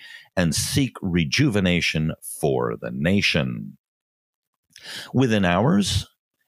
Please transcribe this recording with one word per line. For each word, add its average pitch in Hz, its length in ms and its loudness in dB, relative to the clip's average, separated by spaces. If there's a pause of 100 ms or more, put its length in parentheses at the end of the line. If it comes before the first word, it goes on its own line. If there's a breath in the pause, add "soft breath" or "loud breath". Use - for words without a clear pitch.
(360 loud breath)
and 85 180 2
seek - 460 -2
rejuvenation 87 1200 0
for 60 560 -2
the 60 140 -10
nation. 65 880 -2 (1400 loud breath)
Within 110 320 4
hours, 113 600 2 (400)